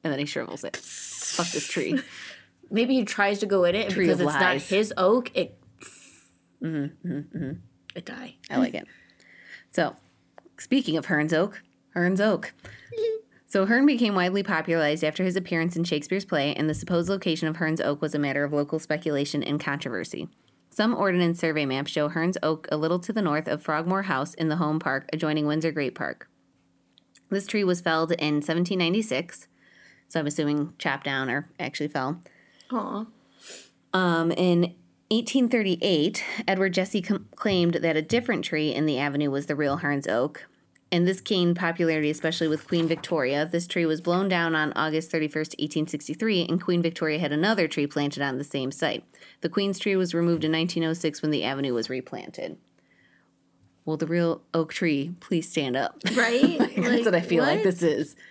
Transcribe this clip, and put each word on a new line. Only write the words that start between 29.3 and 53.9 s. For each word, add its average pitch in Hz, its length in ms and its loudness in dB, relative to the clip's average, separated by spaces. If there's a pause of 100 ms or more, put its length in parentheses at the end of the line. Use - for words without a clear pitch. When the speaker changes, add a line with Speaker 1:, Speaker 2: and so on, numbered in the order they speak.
Speaker 1:
so - 140 -2
I'm 147 80 0
assuming 147 500 0
chopped 139 260 -2
down 135 240 -2
or 131 200 -4 (100)
actually 147 300 -6
fell. 147 320 -4 (500)
Speaker 2:
Aw. 220 360 -6 (840)
Speaker 1:
Um, 170 380 4
in 175 460 4 (340)
eighteen 233 380 2
thirty-eight, 190 760 2 (240)
Edward 190 260 2
Jesse 185 300 0
com-, - 320 -2
claimed 175 400 2
that 160 220 2
a 160 60 2
different 226 420 0
tree 151 280 0
in 151 140 0
the 139 140 0
avenue 143 320 0
was 143 140 -2
the 143 100 -2
real 143 220 0
Hearn's 143 280 -2
oak, 120 400 -2 (460)
and 175 140 4
this 185 140 2
gained 175 340 2
popularity, 165 560 0
especially 160 380 -2
with 156 180 -2
Queen 165 220 0
Victoria. 151 580 -2
This 170 220 -2
tree 170 180 0
was 156 140 0
blown 180 280 2
down 170 280 2
on 151 160 0
August 156 400 -2
thirty-first, 156 480 -4
eighteen 151 260 -2
sixty-three, 175 600 -2
and 170 120 0
Queen 175 220 0
Victoria 165 380 -2
had 151 100 0
another 170 380 2
tree 147 180 -2
planted 143 380 -2
on 131 140 -4
the 143 60 -6
same 135 280 -4
site. - 320 -2 (360)
The 175 80 -4
Queen's 196 300 0
tree 202 160 0
was 185 200 0
removed 170 280 2
in 156 80 0
nineteen 165 320 0
oh 160 120 0
six 160 280 -4
when 151 80 0
the 135 140 0
avenue 135 300 -2
was 113 140 -2
replanted. 127 680 -10 (1300)
Will 156 120 -2